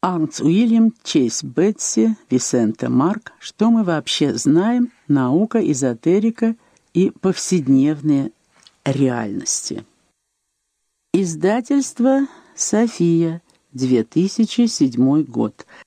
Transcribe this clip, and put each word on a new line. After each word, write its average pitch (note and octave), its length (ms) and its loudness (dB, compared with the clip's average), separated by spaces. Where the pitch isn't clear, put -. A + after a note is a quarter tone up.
Арнтс F3 400 -4
Уильям, A3+ 520 2
Чейз - 400 -2
Бетси, G#3 760 -2
Висенте B2 600 -2
Марк. D3+ 500 0
Что - 320 -2
мы A3+ 120 2
вообще D#3 520 -2
знаем? A3 560 0
Наука, D3 520 0
эзотерика F#3+ 960 0
и F#3 180 2
повседневные C#3+ 1200 0
реальности. B2 1000 -4
Издательство A#3+ 1120 0
"София", E3+ 880 0
две B2+ 300 2
тысячи G3 640 0
седьмой C3+ 580 2
год. A2+ 420 -6